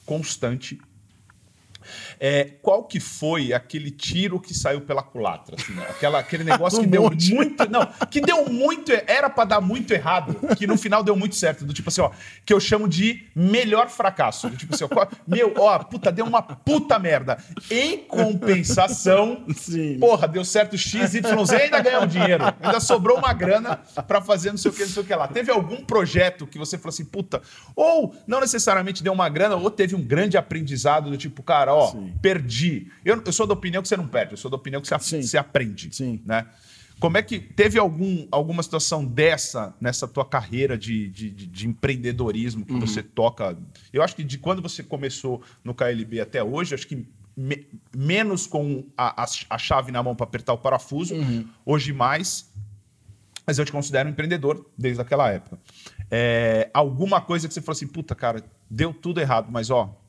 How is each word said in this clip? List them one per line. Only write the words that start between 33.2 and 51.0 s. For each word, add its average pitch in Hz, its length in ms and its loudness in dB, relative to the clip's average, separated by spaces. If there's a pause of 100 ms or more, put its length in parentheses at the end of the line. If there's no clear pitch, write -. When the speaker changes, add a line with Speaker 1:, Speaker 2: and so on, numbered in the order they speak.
Speaker 1:
eu 175 80 -4
sou 220 140 0
da 202 60 2
opinião 185 280 -4
que 180 60 -8
você 202 100 0
não 170 100 -4
perde, 117 260 -2
eu 101 40 -14
sou 131 120 -10
da 135 80 -6
opinião 139 240 -8
que 143 60 -12
você - 80 0
a-, 147 40 0
Speaker 2:
Sim. 156 220 -4
Speaker 1:
você 123 160 0
aprende, 120 580 -2
Speaker 2:
Sim. 123 300 -6
Speaker 1:
né? 113 200 -2 (540)
Como 170 180 2
é 214 40 2
que 208 180 -6
teve 208 400 2
algum, 180 500 -2
alguma 160 320 -2
situação 156 440 -4
dessa 127 760 0
nessa 120 260 -4
tua 131 200 -2
carreira 123 520 -2
de, 107 320 -4
de, 104 200 -10
de, 101 180 -16
de 95 200 -10
empreendedorismo 120 1000 -4
que - 80 -8
Speaker 2:
Uhum. 123 80 -2
Speaker 1:
você 110 200 -2
toca? 110 560 -2 (360)
Eu 143 100 2
acho 185 120 -2
que 156 80 -10
de 139 140 -8
quando 185 240 -4
você 170 220 -12
começou 135 580 -8 (220)
no 120 100 -8
K 123 180 -2
L 113 120 -4
B 110 160 -8
até 113 240 -4
hoje, 143 320 -4
acho - 100 -8
que 127 220 -10 (300)
me-, 143 280 -8 (300)
menos 180 500 -2
com 143 400 -4 (120)
a, 123 260 -2
a, 123 40 -4 (220)
a 113 80 -4
chave 131 360 -2
na 123 100 -2
mão 123 100 -2
pra 117 120 -4
apertar 117 260 -4
o 117 60 0
parafuso, 143 580 -2